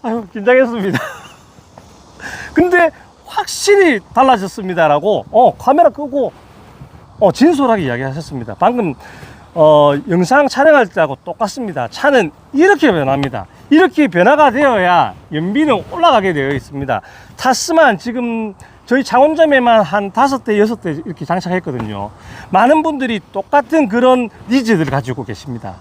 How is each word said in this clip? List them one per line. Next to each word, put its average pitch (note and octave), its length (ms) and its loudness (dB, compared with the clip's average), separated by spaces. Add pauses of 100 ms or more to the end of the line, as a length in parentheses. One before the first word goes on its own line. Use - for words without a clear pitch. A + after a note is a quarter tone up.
아유, A3+ 300 -6
긴장했습니다. A#3 640 0
<laughs> - 1600 -18
근데 F4 360 2 (340)
확실히 F#4+ 760 0 (140)
달라졌습니다라고, F#3+ 1160 0
어, A3 260 2
카메라 D4 340 2
끄고, C4 420 -6 (880)
어, F#3+ 140 2
진솔하게 B3+ 520 2
이야기하셨습니다. C3 720 -8
방금, G3+ 360 0 (600)
어, D3+ 380 4 (180)
영상 B3 380 2
촬영할 C#4 380 2
때하고 D#3 380 -2
똑같습니다. F3+ 640 -8
차는 A#3+ 420 0 (220)
이렇게 D#4 400 2
변합니다. C3+ 540 -2 (240)
이렇게 D#4 360 2
변화가 B3 440 4
되어야 F3+ 640 0 (180)
연비는 G3+ 580 -2
올라가게 B3+ 440 2
되어 C#3 160 -2
있습니다. C3+ 500 -6 (360)
타스만 C4 640 0
지금 A3+ 560 -8 (300)
저희 B3+ 180 0
창원점에만 C4+ 800 2
한 G3 300 -4
다섯 C4 320 -2
대, G#3 160 -2
여섯 A3 220 0
대 E3 100 -6 (120)
이렇게 E3 200 -12
장착했거든요. B2+ 840 -6 (400)
많은 B3+ 320 2
분들이 C4 380 -4 (120)
똑같은 C#4+ 560 0
그런 B3 400 2 (200)
니즈들 A3 380 0
가지고 C3 380 -6
계십니다. A2 560 -12